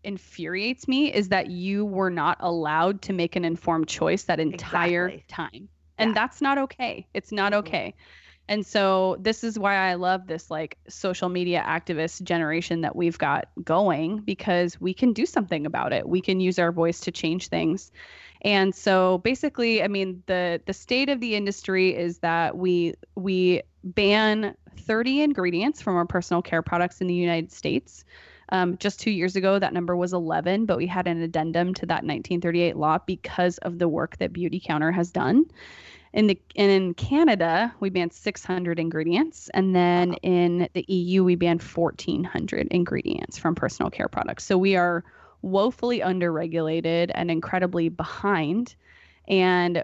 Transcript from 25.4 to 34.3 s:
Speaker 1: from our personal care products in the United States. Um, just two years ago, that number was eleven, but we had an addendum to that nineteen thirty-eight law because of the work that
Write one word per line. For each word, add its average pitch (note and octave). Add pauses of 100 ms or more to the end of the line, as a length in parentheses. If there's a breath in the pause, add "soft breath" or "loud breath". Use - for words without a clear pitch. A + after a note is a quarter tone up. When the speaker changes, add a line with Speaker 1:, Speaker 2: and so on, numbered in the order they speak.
Speaker 1:
from F#3+
our F3
personal F3
care E3
products F3
in F#3
the F3
United E3+
States. - (440 loud breath)
Um, F3+
just G3+
two -
years F#3
ago, F#3+
that F#3+
number F3
was F3+
eleven, F3
but F#3+
we -
had F3+
an E3
addendum E3
to -
that E3+
nineteen F3
thirty-eight F3
law D#3
because -
of F3
the F3
work D#3
that F3